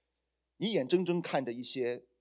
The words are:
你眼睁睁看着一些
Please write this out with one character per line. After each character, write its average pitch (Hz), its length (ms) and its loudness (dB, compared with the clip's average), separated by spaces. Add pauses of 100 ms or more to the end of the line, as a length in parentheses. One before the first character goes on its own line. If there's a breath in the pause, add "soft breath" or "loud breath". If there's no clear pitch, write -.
(560)
你 214 160 0
眼 135 160 2
睁 180 160 4
睁 175 180 0
看 143 220 0
着 120 80 -4
一 123 100 -8
些 123 440 -2 (140)